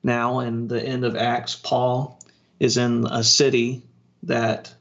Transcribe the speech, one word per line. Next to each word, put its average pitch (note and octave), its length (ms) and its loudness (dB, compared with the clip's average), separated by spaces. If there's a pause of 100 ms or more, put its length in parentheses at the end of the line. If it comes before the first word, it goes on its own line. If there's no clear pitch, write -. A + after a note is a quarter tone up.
now B2 360 0
in A#2 300 -4
the A#2+ 120 -2
end B2+ 220 -4
of A2+ 140 -2
Acts, A#2+ 380 -2
Paul B2+ 680 -2 (400)
is B2 160 2
in A#2+ 340 2
a A#2 140 -2
city B2+ 580 2 (400)
that A#2 580 -2